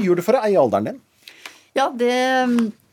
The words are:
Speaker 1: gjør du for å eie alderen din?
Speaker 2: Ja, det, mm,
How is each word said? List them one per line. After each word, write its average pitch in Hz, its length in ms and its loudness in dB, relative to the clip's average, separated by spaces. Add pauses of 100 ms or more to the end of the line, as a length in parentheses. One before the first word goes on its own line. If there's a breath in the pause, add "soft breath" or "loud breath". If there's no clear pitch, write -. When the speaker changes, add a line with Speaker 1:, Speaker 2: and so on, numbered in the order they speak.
Speaker 1:
gjør 175 140 2
du 170 40 -4
for 220 140 0
å 240 80 0
eie 196 160 2
alderen 104 320 2
din? 262 80 -14 (760 loud breath)
Speaker 2:
Ja, 262 160 0
det, 240 220 -2 (400)
mm, 233 220 0 (180)